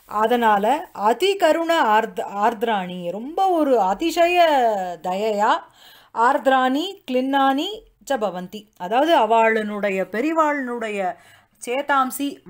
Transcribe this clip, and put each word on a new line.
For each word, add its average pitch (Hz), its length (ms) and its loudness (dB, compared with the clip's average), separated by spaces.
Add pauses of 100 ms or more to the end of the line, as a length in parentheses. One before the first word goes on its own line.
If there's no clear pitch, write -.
அதனால 226 880 0
அதிகருண 330 880 0
ஆர்த-, 220 460 0
ஆர்திராணி, 202 840 -4
ரொம்ப 311 380 -2
ஒரு 285 320 2
அதிசய 330 680 2 (560)
தயையா, 208 560 0 (540)
ஆர்திராணி 262 960 0
கிளின்னானி 269 720 0 (280)
ச 269 60 -2
பவந்தி. 190 500 -8 (100)
அதாவது 254 380 0
அவளுடைய 214 880 2
பெரிவாளுடைய 240 1120 -2 (500)
சேதாம்சி 277 840 -2